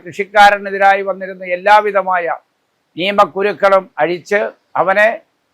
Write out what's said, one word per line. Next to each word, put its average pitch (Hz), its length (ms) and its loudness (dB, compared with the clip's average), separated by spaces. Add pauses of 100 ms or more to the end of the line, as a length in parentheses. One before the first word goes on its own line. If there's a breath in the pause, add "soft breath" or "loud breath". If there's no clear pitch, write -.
കൃഷിക്കാരനെതിരായി 196 1040 2
വന്നിരുന്ന 190 360 -10 (120)
എല്ലാവിധമായ 190 760 0 (640)
നിയമക്കുരുക്കളും 196 840 0 (180)
അഴിച്ച് 175 380 -4 (400)
അവനെ 196 280 2 (460)